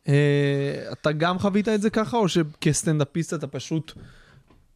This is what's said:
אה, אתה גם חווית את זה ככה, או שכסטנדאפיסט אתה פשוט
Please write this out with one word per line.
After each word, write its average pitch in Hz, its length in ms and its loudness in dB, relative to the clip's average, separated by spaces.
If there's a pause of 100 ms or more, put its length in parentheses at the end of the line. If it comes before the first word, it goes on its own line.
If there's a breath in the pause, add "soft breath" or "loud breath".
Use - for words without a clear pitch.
אה, 143 840 2
אתה 151 200 -2
גם 170 260 0
חווית 202 300 0
את 214 140 0
זה 214 80 2
ככה, 220 260 -2
או 208 120 4
שכסטנדאפיסט 156 1080 0
אתה 160 120 -6
פשוט 147 460 -6 (840 loud breath)